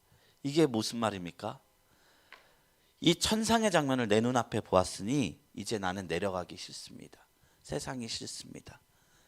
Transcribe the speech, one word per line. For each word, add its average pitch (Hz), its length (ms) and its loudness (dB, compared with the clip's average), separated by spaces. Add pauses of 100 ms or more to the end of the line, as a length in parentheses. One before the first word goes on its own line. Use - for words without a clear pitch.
(420)
이게 147 240 4
무슨 117 320 -2
말입니까? 104 600 -4 (1400)
"이 170 140 6
천상의 220 560 2
장면을 135 380 2
내 107 120 6
눈앞에 120 400 0
보았으니 98 800 0 (140)
이제 104 240 -6
나는 95 280 -4
내려가기 87 500 -4
싫습니다. - 720 -16 (360)
세상이 135 460 -8
싫습니다. - 720 -12 (480)